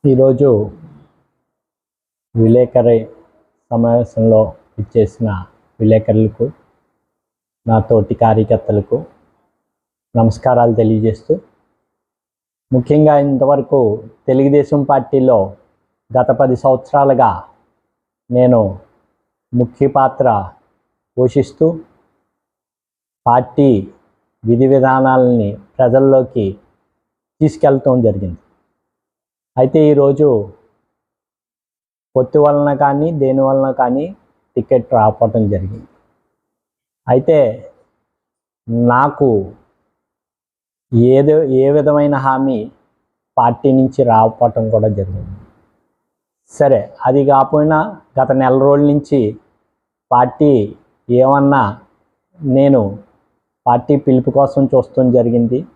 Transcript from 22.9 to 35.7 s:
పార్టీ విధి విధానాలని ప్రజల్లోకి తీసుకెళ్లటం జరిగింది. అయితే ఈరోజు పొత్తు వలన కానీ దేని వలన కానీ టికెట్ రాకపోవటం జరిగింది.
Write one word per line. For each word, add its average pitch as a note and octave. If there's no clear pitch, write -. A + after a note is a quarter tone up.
పార్టీ B2+
విధి A#2+
విధానాలని C3
ప్రజల్లోకి B2+
తీసుకెళ్లటం C#3
జరిగింది. F#2+
అయితే C#3+
ఈరోజు C#3+
పొత్తు C3
వలన D3
కానీ C#3+
దేని C3+
వలన C3+
కానీ B2+
టికెట్ B2
రాకపోవటం A2
జరిగింది. G2+